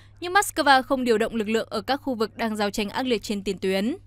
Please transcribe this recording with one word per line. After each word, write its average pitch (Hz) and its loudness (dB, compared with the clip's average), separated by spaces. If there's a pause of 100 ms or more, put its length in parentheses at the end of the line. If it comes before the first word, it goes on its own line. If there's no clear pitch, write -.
(200)
nhưng 359 -4
Moscow 285 4
không 254 -2
điều 233 4
động 214 -2
lực 214 -2
lượng 220 0
ở 220 -4
các 262 -2
khu 269 -4
vực 214 -2
đang 226 -2
giao 208 -2
tranh 202 -4
ác 262 -4
liệt 233 0
trên 202 -6
tiền 196 -4
tuyến. 196 -2 (120)